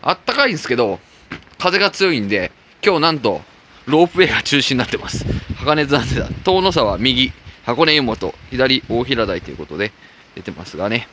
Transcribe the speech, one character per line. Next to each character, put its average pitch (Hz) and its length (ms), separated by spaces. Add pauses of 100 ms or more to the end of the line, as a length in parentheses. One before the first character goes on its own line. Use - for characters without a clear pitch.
あ 165 100
っ 190 120
た - 80
か 277 140
い 254 40
ん - 20
で 156 60
す - 80
け 123 100
ど、 101 220 (600)
風 180 200
が 196 120
強 190 220
い 127 80
ん 101 80
で、 95 220 (340)
今 202 100
日 156 60
な 165 120
ん 147 80
と、 95 220 (440)
ロ 151 180
ー - 40
プ 175 120
ウ - 20
ェ 165 40
イ - 20
が - 140
中 143 160
止 131 160
に 123 40
な 120 60
っ - 40
て 113 100
ま - 100
す。 - 160 (320)
箱 147 180
根 151 100
登 139 160
山 113 80
鉄 123 360
道、 185 80
遠 185 100
野 185 100
沢 107 260
右、 127 340 (320)
箱 123 220
根 156 80
湯 147 80
本、 110 320 (160)
左 131 380
大 170 160
平 117 220
台 90 160
と - 80
い 67 40
う - 20
こ 78 100
と 78 120
で、 107 140 (420)
出 92 80
て 101 80
ま 90 160
す - 100
が 95 120
ね。 113 240